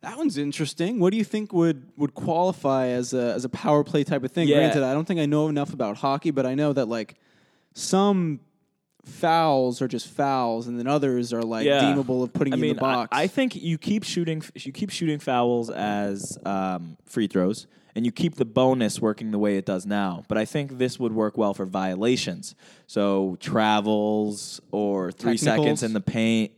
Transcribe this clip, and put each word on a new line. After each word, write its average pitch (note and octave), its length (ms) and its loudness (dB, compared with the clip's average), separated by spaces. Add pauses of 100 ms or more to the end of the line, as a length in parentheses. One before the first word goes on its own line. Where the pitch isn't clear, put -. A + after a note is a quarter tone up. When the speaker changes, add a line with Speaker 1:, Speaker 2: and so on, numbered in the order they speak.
Speaker 1:
That G#3 140 -10
one's C4+ 220 -2
interesting. D#3+ 600 -4
What F3+ 120 4
do A3 80 -2
you G#3+ 60 2
think G#3+ 280 -6
would, E3 340 2 (120)
would C#3+ 160 -2
qualify C#3+ 720 0
as B2 240 -2
a, A#2+ 220 0
as B2 100 -4
a B2+ 60 -6
power D3 340 2
play D3 180 0
type C#3 220 -2
of C3 80 -4
thing? E3 160 2
Speaker 2:
Yeah. D3 120 6
Speaker 1:
Granted, C3+ 220 4
I C3 120 2
don't D#3 100 0
think E3+ 160 -2
I D3+ 60 2
know D3+ 220 2
enough C#3+ 260 -2
about A#2 240 -4
hockey, C#3 320 0
but C3+ 160 0
I B2+ 80 -2
know D3 180 2
that, C3 160 2
like, A2+ 280 -6 (580)
some F#3 680 2 (640)
fouls C#3+ 800 2
are C3 60 0
just A#2 200 -6
fouls, B2 600 0
and A#2+ 100 -6
then A#2 80 -4
others C3 480 0
are, A#2 80 -2
like, A2+ 240 -2
Speaker 2:
Yeah. C#3 140 6
Speaker 1:
deemable C3 420 2
of B2 100 -4
putting C#3 220 0
Speaker 2:
I - 20 0
Speaker 1:
in B2+ 60 0
the - 60 0
Speaker 2:
mean, C#3+ 100 -2
I, - 20 -4
Speaker 1:
box. B2+ 320 0
Speaker 2:
I C#3+ 140 2
think C4 300 -2
you E3 200 -2
keep G#3 280 -2
shooting E3 340 -2
f-, - 280 -14
you C3+ 60 -10
keep G3 160 -6
shooting D#3 300 -2
fouls B2 500 0
as, G2+ 800 -4
um, F#2 580 -4
free A2+ 220 -2
throws, F#2+ 400 0 (280)
and A2+ 120 -2
you A#2 60 0
keep - 240 -2
the B2+ 100 0
bonus B2+ 560 2
working G#2+ 300 -2
the G#2 60 -2
way G#2 200 2
it F#2+ 80 -4
does F#2+ 180 -4
now. G2+ 440 -2
But G#2+ 100 -2
I G#2+ 80 0
think C3+ 320 -6
this B2+ 200 -2
would A#2+ 140 -2
work G#2+ 240 0
well G#2 160 2
for G2 140 -6
violations. F#2+ 880 -2 (320)
So G2 520 0
travels G#2+ 1300 0
or G2 420 -2
three A#2 240 0
seconds D3 440 2
Speaker 1:
Technicals. - 20 -4
Speaker 2:
in A2+ 100 -2
the G#2+ 80 0
paint A2+ 580 0